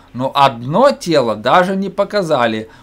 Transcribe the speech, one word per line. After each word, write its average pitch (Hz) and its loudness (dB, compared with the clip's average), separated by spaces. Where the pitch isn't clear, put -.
но 127 -6
одно 139 2
тело 131 0
даже 175 2
не 196 -4
показали, 143 -2